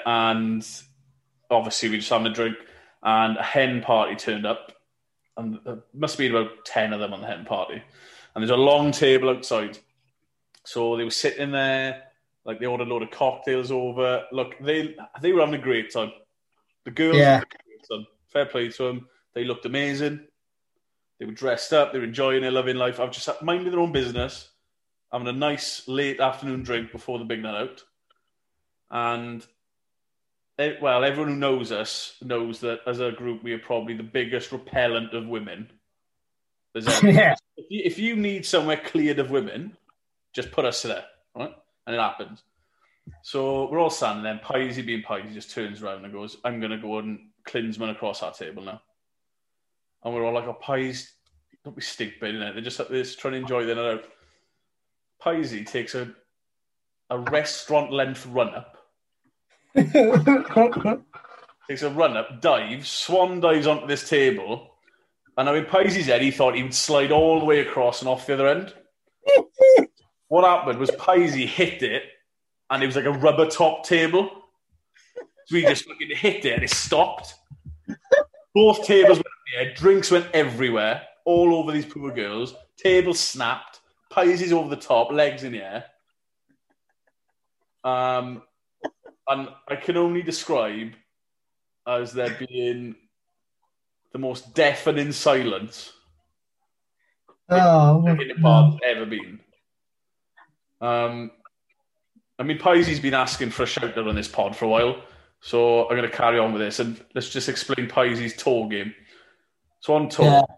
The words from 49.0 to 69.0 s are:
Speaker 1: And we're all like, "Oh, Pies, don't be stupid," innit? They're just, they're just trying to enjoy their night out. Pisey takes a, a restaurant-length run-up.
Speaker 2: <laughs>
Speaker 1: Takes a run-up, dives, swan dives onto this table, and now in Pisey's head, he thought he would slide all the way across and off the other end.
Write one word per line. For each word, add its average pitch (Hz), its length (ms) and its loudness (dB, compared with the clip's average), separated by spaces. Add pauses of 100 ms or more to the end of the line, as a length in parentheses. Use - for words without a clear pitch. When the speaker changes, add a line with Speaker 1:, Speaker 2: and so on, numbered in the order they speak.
Speaker 1:
And 120 100 -8
we're 117 100 -4
all 117 80 -2
like, 120 140 -6
"Oh, 120 60 -8
Pies, 131 600 -8 (520)
don't - 100 -18
be 135 80 -18
stupid," 107 540 -10
innit? 104 160 -10
They're 107 100 -12
just, 120 160 -12
they're 131 240 -6
just 127 160 -14
trying 135 140 -8
to 131 80 -8
enjoy 123 240 -4
their 117 100 -4
night 117 200 -4
out. 110 100 -10 (1120)
Pisey 139 460 -4
takes 120 320 -8
a, 123 180 -10 (960)
a 123 80 -4
restaurant-length 139 1080 -2
run-up. 120 520 -6 (960)
Speaker 2:
<laughs> 247 1300 4 (680)
Speaker 1:
Takes 139 140 -10
a 147 80 -2
run-up, 131 500 0
dives, 127 480 0
swan 180 520 0
dives 160 260 4
onto 151 200 0
this 143 220 -4
table, 123 640 0 (640)
and 135 100 2
now 143 80 2
in 156 100 -2
Pisey's 190 420 2
head, 127 160 4
he 135 80 2
thought 131 240 2
he 127 80 -2
would 127 120 -8
slide 143 380 2
all 160 280 6
the 151 60 -2
way 151 140 4
across 123 400 0
and 131 80 -6
off 127 180 -4
the 143 80 -2
other 139 140 2
end. 175 260 0 (520)